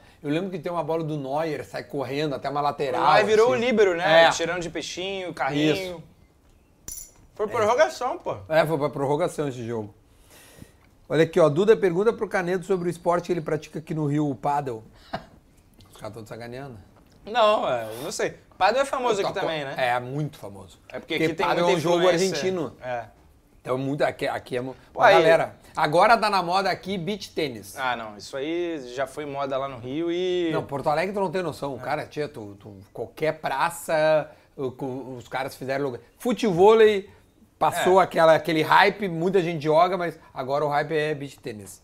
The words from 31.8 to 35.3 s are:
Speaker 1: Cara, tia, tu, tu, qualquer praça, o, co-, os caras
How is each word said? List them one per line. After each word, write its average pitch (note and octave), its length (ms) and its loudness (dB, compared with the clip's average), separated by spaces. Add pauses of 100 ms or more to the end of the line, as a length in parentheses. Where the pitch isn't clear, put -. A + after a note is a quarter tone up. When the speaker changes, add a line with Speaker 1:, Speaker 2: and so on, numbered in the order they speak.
Speaker 1:
Cara, C3+ 220 -6
tia, D3 240 -8
tu, G#2 300 -16
tu, G#2 180 -20 (160)
qualquer D3+ 460 -4
praça, D#3 920 0 (240)
o, C3+ 160 -6
co-, C3 460 -10
os A#2 100 -18
caras C3+ 280 -8